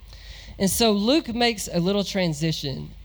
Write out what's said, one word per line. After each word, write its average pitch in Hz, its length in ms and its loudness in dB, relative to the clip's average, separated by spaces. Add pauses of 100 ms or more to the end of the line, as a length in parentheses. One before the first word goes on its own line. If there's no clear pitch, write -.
(580)
And 190 120 2
so 226 220 4
Luke 233 360 2
makes 233 420 0
a 170 80 0
little 196 260 2
transition, 156 880 -2 (120)